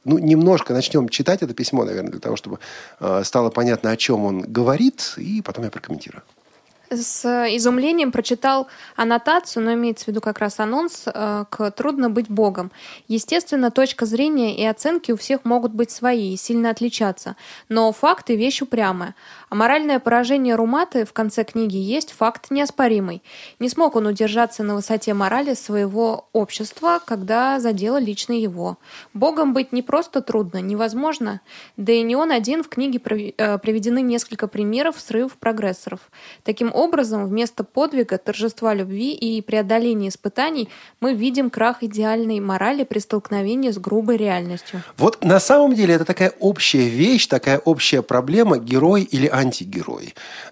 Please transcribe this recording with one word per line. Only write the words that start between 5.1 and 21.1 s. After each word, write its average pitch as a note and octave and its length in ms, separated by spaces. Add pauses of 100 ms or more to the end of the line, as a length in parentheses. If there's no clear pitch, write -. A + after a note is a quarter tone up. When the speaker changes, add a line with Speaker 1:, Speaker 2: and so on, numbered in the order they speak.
Speaker 1:
и G3+ 260
потом - 220
я G#2 80
прокомментирую. - 500 (720)
Speaker 2:
С - 300 (240)
изумлением B3 640
прочитал C4 560 (280)
аннотацию, A#3 680
но A3+ 80
имеется A#3 320
в - 40
виду G#3+ 120
как G#3+ 200
раз G#3 200
анонс, C4+ 460
э, G#3 420
к G#3 220
«Трудно C4+ 400
быть A3 180
богом». G3 420 (380)
Естественно, B3+ 600
точка C4 340
зрения A#3+ 500
и - 120
оценки D4 440
у A3+ 60
всех C4 300
могут A#3 260
быть A3+ 180
свои A3+ 440
и - 20
сильно A#3 320
отличаться, A3 680 (340)
но A3 220
факты — B3+ 440
вещь B3 240
упрямая. G3 540 (340)
А - 60
моральное C4+ 460
поражение B3 540
Руматы A#3 520
в - 80